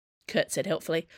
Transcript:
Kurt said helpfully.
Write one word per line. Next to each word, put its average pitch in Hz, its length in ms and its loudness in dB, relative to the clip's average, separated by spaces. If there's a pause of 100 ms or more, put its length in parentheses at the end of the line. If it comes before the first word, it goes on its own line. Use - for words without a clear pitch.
(280)
Kurt - 240 2
said - 160 0
helpfully. 165 400 0 (100)